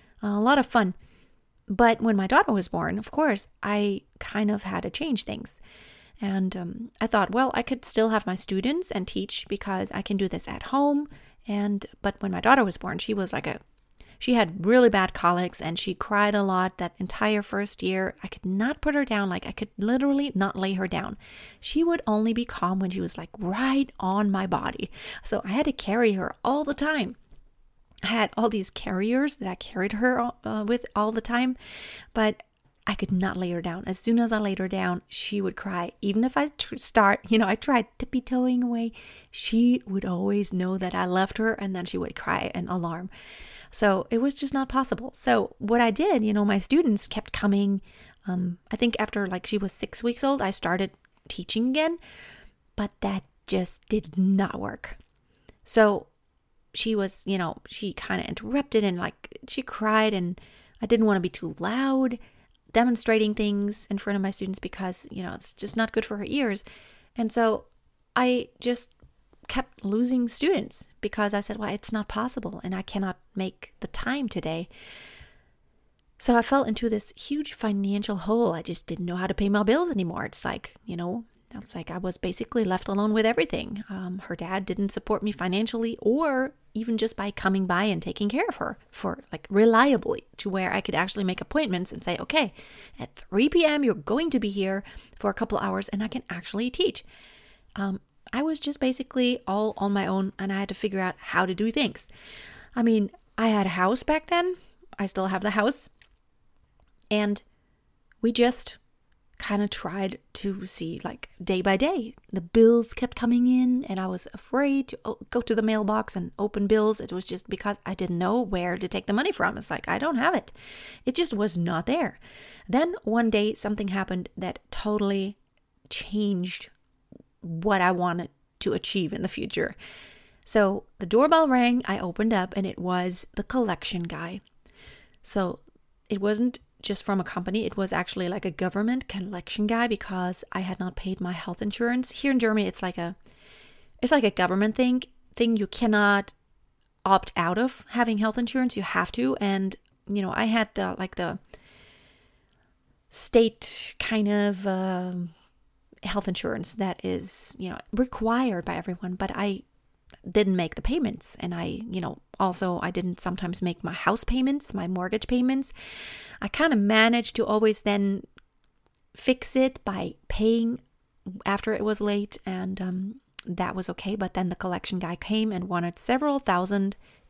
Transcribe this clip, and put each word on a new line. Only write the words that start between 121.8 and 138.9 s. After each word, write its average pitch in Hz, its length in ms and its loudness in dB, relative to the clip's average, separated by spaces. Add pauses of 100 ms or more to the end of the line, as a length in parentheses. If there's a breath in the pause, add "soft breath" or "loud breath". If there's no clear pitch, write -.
there. 285 340 -2 (480 loud breath)
Then 311 340 2
one 226 260 2
day 214 240 2
something 208 360 -4
happened 185 480 -4
that 185 240 -6 (100)
totally 202 680 0 (540)
changed 196 800 -2 (720)
what 170 400 0
I 180 100 6
wanted 175 400 -2 (300)
to 180 120 0
achieve 175 400 -2
in - 100 -4
the 185 60 -2
future. - 460 -4 (680 loud breath)
So 202 400 2 (160)
the 202 60 -6
doorbell 302 420 6
rang, 247 380 4
I 196 120 -2
opened 214 340 0
up, 190 240 0
and 196 80 0
it - 140 -6
was 180 560 -2
the 208 80 -2
collection 196 600 -2
guy. 170 360 -8 (840 loud breath)
So - 340 -2 (500)
it 202 120 -4
wasn't 214 400 0 (220)
just 196 200 -2
from 196 180 0
a 175 40 -2
company. 185 400 -4
It - 120 -4
was 196 160 -2
actually, 180 360 -2
like, 185 160 -4
a 190 80 -2
government 208 560 -2